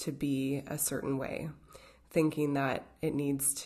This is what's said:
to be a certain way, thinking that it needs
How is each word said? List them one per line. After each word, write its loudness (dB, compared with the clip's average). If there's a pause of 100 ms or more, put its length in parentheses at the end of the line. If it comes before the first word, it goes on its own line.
to -2
be 0
a -4
certain 0
way, -4 (600)
thinking 2
that 0 (160)
it 0
needs 2 (120)